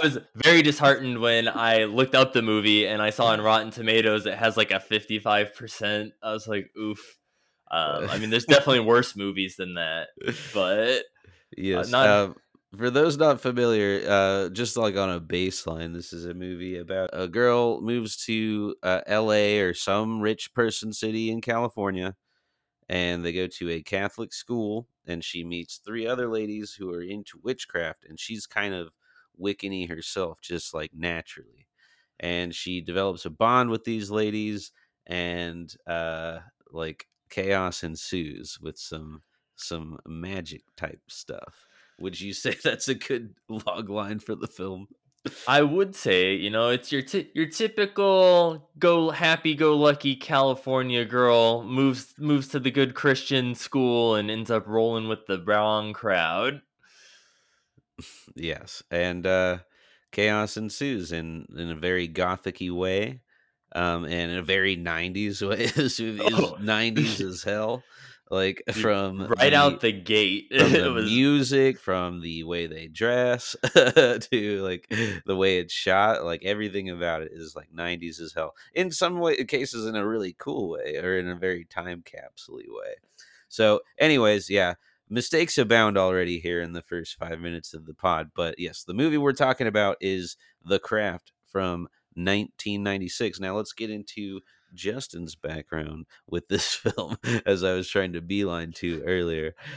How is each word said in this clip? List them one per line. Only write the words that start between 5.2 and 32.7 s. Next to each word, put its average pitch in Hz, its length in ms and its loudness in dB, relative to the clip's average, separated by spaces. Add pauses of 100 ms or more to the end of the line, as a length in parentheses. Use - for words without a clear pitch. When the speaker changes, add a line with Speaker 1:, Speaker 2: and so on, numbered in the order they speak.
Speaker 1:
percent. 107 580 -6 (100)
I 110 100 -6
was 110 140 -8
like, 104 320 -4
"Oof." 107 400 -8 (520)
Um, 78 400 -2
I 98 80 -2
mean, 107 100 -4
there's 117 160 0
definitely 139 360 6
Speaker 2:
<laughs> 110 60 0
Speaker 1:
worse 120 300 4
movies 95 400 -4
than 90 180 -8
that, 82 340 -4 (440)
but, 107 460 2
uh, - 20 -2 (560)
Speaker 2:
Yes. 92 340 -2
Speaker 1:
not 123 160 6
Speaker 2:
Um, 101 300 4 (400)
for 123 140 0
those 147 260 4
not 147 240 4
familiar, 117 640 2
uh, 98 440 4
just, 113 260 -4
like, 107 200 2
on 98 120 0
a 87 100 -2
baseline, 85 760 -4
this 87 180 -12
is 85 140 -10
a 87 80 -8
movie 90 420 -8
about 92 380 -4
a 90 140 -4
girl 120 520 4
moves 113 360 -2 (100)
to, 107 560 -2
uh, 92 240 2
L 107 260 2
A 104 280 4
or 90 120 2
some 110 480 0
rich 107 320 -2
person 110 400 -2
city 110 380 -2
in 113 100 -4
California, 98 760 -2 (760)
and 87 340 -2
they 85 80 -2
go 92 140 -2
to 87 240 -8
a 82 100 -4
Catholic 101 540 -6
school, 113 520 -6 (200)
and 85 180 -8
she 85 180 -8
meets 85 360 -10
three 113 280 -8
other 123 220 -2
ladies 104 460 -6
who 92 180 -10
are 87 80 -8
into 95 420 -12
witchcraft, 85 640 -6
and 78 140 -18
she's 110 260 -10
kind 101 280 -4
of 85 160 -10 (500)
Wiccan-y 98 460 -4
herself, 82 560 -8
just, - 320 -10
like, 78 180 -8
naturally. - 760 -10 (520)
And 87 340 -4
she 90 280 -8